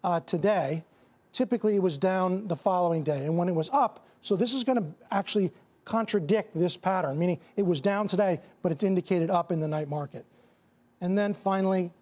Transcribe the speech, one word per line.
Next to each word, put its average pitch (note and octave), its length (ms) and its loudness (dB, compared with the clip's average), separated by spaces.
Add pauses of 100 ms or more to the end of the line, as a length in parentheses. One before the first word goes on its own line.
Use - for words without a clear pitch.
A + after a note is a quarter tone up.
uh, F3 160 0
today, E3 640 0 (480)
typically G#3+ 440 0
it G3 60 2
was E3+ 160 0
down F#3 500 0
the E3+ 80 -2
following F3 480 0
day. C#3+ 220 -2
And D#3+ 120 0
when F3 120 0
it F3 60 -2
was D#3+ 180 -2
up, C4+ 320 0 (160)
so - 140 0
this A3+ 180 0
is B3+ 100 -2
gonna A#3+ 220 0 (260)
actually G3 400 0 (320)
contradict G#3+ 720 0
this E3+ 220 0
pattern, F3 400 -2
meaning F3 220 0 (160)
it G3+ 100 0
was E3 160 0
down G3+ 260 0
today, F#3+ 320 2 (220)
but E3+ 100 0
it's D#3+ 120 -2
indicated F3+ 460 2
up F3 220 0
in E3 80 0
the D#3 80 -2
night D3+ 220 -4
market. D3 360 -8 (760)
And F3+ 160 2
then G3+ 160 0
finally F#3+ 580 0 (100)